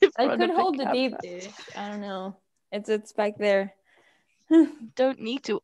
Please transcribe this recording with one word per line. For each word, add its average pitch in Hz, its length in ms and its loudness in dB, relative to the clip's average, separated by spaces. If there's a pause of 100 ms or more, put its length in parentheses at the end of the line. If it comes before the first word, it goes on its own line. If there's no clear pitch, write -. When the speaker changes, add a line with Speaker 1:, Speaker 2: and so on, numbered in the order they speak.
Speaker 1:
in 320 160 6
Speaker 2:
I 240 80 4
Speaker 1:
front - 140 0
Speaker 2:
could 349 100 2
Speaker 1:
of 330 60 0
the 381 60 2
Speaker 2:
hold 349 160 0
the 269 60 -2
Speaker 1:
camera. - 100 -2
Speaker 2:
deep 254 280 -2
dish. 180 260 -12 (280)
I 202 140 -8
don't 208 100 -8
know. 190 360 -10 (360)
It's, 208 160 -8
it's 214 240 -4
back 208 260 -2
there. 196 340 0 (800)
<laughs> 302 460 4
Speaker 1:
Don't 262 240 0
need 240 240 -6
to. 208 200 -2